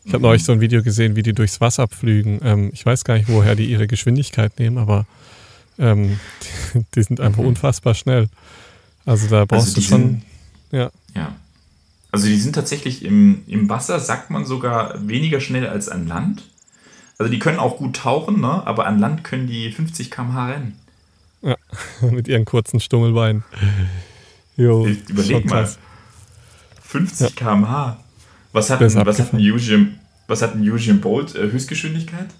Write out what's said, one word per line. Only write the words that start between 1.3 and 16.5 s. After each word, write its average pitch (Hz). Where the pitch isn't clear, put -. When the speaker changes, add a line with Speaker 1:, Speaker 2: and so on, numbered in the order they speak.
Speaker 1:
durchs 104
Wasser 120
pflügen. 107
Ähm, 104
ich -
weiß 123
gar 120
nicht, 107
woher 107
die 110
ihre 107
Geschwindigkeit 117
nehmen, 117
aber, 104
ähm, 104
<laughs> -
die, 120
die 120
sind 117
einfach 107
Speaker 2:
Mhm. 127
Speaker 1:
unfassbar 120
schnell. 120
Also 110
da 107
brauchst -
Speaker 2:
Also 95
Speaker 1:
du -
Speaker 2:
die 98
Speaker 1:
schon, 104
Speaker 2:
sind 127
Speaker 1:
ja. 127
Speaker 2:
Ja. 76
Also 104
die 104
sind 131
tatsächlich 143
im, 101
im 104
Wasser, 127
sagt -
man 139
sogar, 123
weniger 139
schnell 127
als 104
an 90
Land. 123